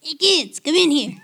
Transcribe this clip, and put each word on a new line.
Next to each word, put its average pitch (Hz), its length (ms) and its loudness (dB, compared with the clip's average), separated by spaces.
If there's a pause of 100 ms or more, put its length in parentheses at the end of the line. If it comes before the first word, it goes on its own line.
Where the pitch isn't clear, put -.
Hey, 311 140 -14
kids, 339 460 0
come 311 140 -2
in 359 160 2
here. 269 320 -4